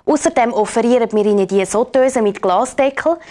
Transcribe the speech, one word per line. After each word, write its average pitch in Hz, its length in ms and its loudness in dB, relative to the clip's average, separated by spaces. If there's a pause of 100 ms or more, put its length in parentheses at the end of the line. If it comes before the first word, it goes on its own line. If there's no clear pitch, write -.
Außerdem 269 480 0
offerieren 226 580 0
wir 214 140 0
Ihnen 202 220 2
die 196 180 0
Sauteuse 254 560 0
mit 202 180 -2
Glasdeckel 269 760 -2 (140)